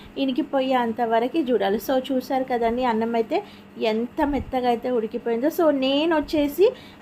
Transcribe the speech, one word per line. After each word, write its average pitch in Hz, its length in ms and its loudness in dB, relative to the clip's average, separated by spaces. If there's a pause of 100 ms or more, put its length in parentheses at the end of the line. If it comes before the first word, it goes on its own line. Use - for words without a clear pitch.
(180)
ఇనికిపోయేంత 262 840 0
వరకు 233 380 0
చూడాలి. 220 400 2
So, 262 240 0 (100)
చూసారు 262 380 0
కదండి, 240 340 0
అన్నం 226 300 0
అయితే 233 280 0 (380)
ఎంత 233 460 0
మెత్తగా 254 420 -2
అయితే 240 220 0
ఉడికిపోయిందో. 233 580 -2
So, 320 220 2
నేను 285 460 2
వచ్చేసి 302 560 2 (300)